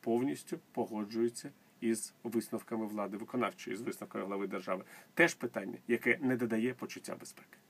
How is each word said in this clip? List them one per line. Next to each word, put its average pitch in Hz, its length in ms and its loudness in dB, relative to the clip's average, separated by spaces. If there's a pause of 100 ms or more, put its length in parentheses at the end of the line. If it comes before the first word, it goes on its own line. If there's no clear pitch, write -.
повністю 135 580 0 (120)
погоджується 113 800 0 (300)
із 113 320 0 (100)
висновками 113 600 -2
влади 104 320 -2
виконавчої, 104 600 -2
з 110 40 -6
висновками 98 440 -4
глави 98 220 -2
держави? 95 360 -2 (300)
Теж 165 200 6
питання, 107 440 -4 (100)
яке 117 340 4
не 127 160 4
додає 113 360 2
почуття - 420 -8
безпеки. - 420 -16 (120)